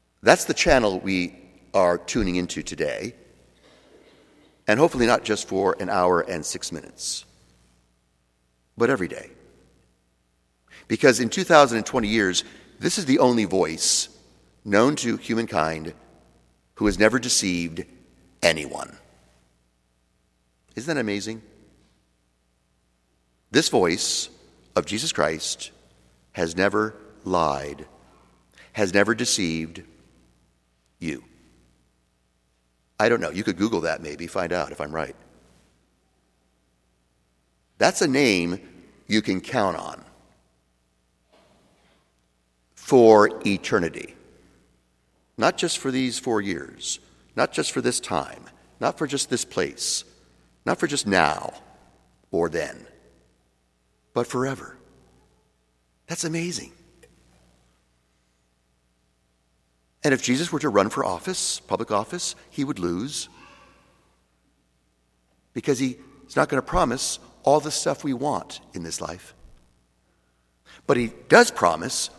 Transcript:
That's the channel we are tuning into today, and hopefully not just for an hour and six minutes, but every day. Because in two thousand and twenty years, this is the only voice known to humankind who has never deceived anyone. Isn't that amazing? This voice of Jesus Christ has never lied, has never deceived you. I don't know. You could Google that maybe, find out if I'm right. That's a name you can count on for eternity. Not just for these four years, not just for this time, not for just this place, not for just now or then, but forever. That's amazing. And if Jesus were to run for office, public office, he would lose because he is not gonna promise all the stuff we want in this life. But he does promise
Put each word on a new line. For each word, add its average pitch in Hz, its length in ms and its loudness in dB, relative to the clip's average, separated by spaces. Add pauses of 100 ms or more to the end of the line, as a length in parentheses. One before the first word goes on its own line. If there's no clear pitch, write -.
(220)
That's 156 220 6
the - 100 -4
channel 113 460 2
we 92 340 -2 (400)
are 87 240 4
tuning 95 380 -2
into 90 260 -4
today, 76 540 -6 (1500)
and 110 120 2
hopefully 139 260 2
not 117 180 2
just - 240 -4
for 95 320 0
an 95 100 -6
hour 90 300 2
and 85 260 -6
six - 280 -10
minutes, - 500 -12 (1500)
but 117 120 2
every 101 180 0
day. - 240 -14 (1600)
Because 127 320 6
in 113 80 0
two 185 160 -2
thousand 143 320 6
and 104 80 -2
twenty 113 240 -2
years, 101 340 0 (360)
this - 180 -2
is 185 80 -6
the 135 140 4
only 120 260 4
voice 85 640 -2 (560)
known 117 320 4
to 117 180 -2
humankind 80 760 -4 (840)
who 107 120 -2
has 92 120 0
never 110 180 6
deceived 87 680 -2 (580)
anyone. 78 540 -2 (1800)
Isn't 143 180 -6
that 143 60 0
amazing? 107 440 -4 (2000)
This 160 180 4
voice - 600 0 (460)
of 87 100 0
Jesus 127 260 -6
Christ - 600 -4 (600)
has 82 240 -4
never 104 400 0 (300)
lied, 73 600 -2 (880)
has 95 200 -2
never 101 200 4
deceived 85 680 -2 (1160)
you. 76 240 -8 (1700)
I 110 120 4
don't 117 100 4
know. 80 120 -4
You 87 120 -6
could 92 140 -2
Google 98 240 0
that 80 200 -2
maybe, 78 260 -10
find 87 260 -4
out 73 180 -4
if 73 80 -16
I'm 73 140 -8
right. 73 220 -6 (2500)
That's 147 240 4
a 180 60 4
name 101 520 2 (480)
you 107 140 0
can 95 200 -2
count 98 340 -2
on - 300 -12 (2750)
for 113 720 8
eternity. 90 680 -2 (1200)
Not 127 200 2
just - 220 -4
for 135 120 -4
these 127 280 -2
four 113 200 0
years, 85 600 -8 (360)
not 123 160 0
just - 200 -6
for 131 100 -4
this 120 180 -2
time, - 440 -6 (360)
not 147 180 -2
for 156 100 -4
just 131 220 -6
this 123 160 -4
place, - 580 -6 (640)
not - 120 0
for 175 100 -2
just 143 200 -4
now 82 460 2 (800)
or 85 180 0
then, 78 360 -8 (1300)
but 120 140 -2
forever. 131 480 -6 (1300)
That's - 180 -8
amazing. 165 480 -6 (3250)
And 147 100 4
if 131 100 0
Jesus 139 280 -2
were 151 80 -4
to 143 100 -2
run 101 200 4
for 135 160 -4
office, 113 540 -6
public 107 320 -4
office, 107 420 -4 (160)
he - 140 -6
would 135 160 -6
lose 92 500 -6 (2250)
because 131 240 0
he 127 200 -2 (300)
is - 80 -12
not 143 140 2
gonna 135 140 0
promise - 560 -2 (240)
all 147 160 4
the 147 100 -6
stuff 147 340 -4
we 139 100 -2
want 123 480 -6 (120)
in 87 100 -10
this 82 160 -10
life. - 360 -12 (1500)
But 139 100 2
he 117 140 -2 (160)
does 233 240 8
promise 85 680 -2